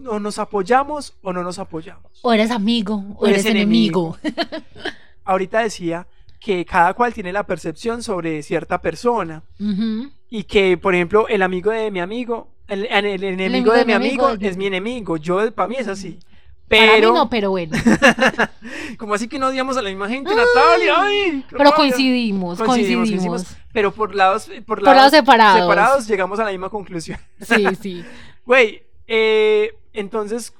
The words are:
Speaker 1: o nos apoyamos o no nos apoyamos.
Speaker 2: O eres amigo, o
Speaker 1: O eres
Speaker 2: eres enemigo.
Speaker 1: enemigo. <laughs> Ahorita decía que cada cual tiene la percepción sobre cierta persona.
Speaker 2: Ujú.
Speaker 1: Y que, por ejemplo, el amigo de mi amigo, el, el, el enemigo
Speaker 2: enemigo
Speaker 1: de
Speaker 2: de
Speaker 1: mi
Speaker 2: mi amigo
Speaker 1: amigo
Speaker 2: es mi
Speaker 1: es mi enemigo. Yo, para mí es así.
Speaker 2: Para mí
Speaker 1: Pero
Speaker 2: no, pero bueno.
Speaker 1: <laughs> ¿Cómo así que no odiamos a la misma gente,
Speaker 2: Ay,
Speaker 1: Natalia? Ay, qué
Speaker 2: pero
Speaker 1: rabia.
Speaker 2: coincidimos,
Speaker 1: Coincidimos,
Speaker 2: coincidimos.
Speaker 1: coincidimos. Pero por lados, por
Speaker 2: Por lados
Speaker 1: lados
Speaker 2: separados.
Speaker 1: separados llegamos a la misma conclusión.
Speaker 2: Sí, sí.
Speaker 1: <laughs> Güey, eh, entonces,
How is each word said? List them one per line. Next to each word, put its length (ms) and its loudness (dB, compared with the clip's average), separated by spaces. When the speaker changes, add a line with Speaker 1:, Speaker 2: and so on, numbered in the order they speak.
Speaker 1:
o 120 -6
nos 220 -8
apoyamos 840 -2
o 100 -8
no 120 -6
nos 160 -10
apoyamos. 600 -14
Speaker 2:
O 100 2
eres 180 2
amigo, 540 -2
o 80 -2
Speaker 1:
O 40 4
eres 160 4
Speaker 2:
eres 100 2
enemigo. 720 2
Speaker 1:
enemigo. 400 -6
<laughs> 400 -14
Ahorita 360 -2
decía 480 -6
que 240 -4
cada 300 2
cual 200 0
tiene 180 -10
la 140 -4
percepción 560 -6
sobre 400 -6
cierta 400 -4
persona. 600 -4
Speaker 2:
Ujú. 500 -4
Speaker 1:
Y 140 -8
que, 340 2
por 180 0
ejemplo, 320 2
el 140 0
amigo 280 -2
de 220 -4
mi 80 -6
amigo, 520 -8
el, 180 -6
el, 180 0
el 180 -4
enemigo 500 0
Speaker 2:
enemigo 0 -
Speaker 1:
de 80 4
Speaker 2:
de 40 2
Speaker 1:
mi 20 0
Speaker 2:
mi 60 0
amigo 340 0
Speaker 1:
amigo 80 2
Speaker 2:
es 60 -10
mi 80 -4
Speaker 1:
es 80 -6
mi 100 -6
enemigo. 520 -6
Yo, 360 -2
para 140 -4
mí 100 -8
es 100 -6
así. 300 -12
Speaker 2:
Para 140 6
mí 140 6
Speaker 1:
Pero 180 4
Speaker 2:
no, 160 0
pero 200 -2
bueno. 260 -4
Speaker 1:
<laughs> 600 -6
¿Cómo 160 -6
así 140 -4
que 100 -10
no 80 -2
odiamos 300 -4
a 60 -4
la 60 -6
misma 200 -8
gente, 240 -6
Speaker 2:
Ay, 40 2
Speaker 1:
Natalia? 640 4
Ay, 500 -2
qué 80 -14
Speaker 2:
pero 140 6
Speaker 1:
rabia. 60 2
Speaker 2:
coincidimos, 840 0
Speaker 1:
Coincidimos, 80 -2
Speaker 2:
coincidimos. 0 -
Speaker 1:
coincidimos. 240 -12
Pero 200 0
por 240 -6
lados, 300 2
por 120 -4
Speaker 2:
Por 40 -6
lados 140 8
Speaker 1:
lados 160 8
Speaker 2:
separados. 480 8
Speaker 1:
separados 480 4
llegamos 320 -2
a 40 0
la 60 -2
misma 180 -8
conclusión. 520 -10
Speaker 2:
Sí, 240 0
sí. 240 -10
Speaker 1:
<laughs> 200 -20
Güey, 380 2
eh, 680 0
entonces, 680 -8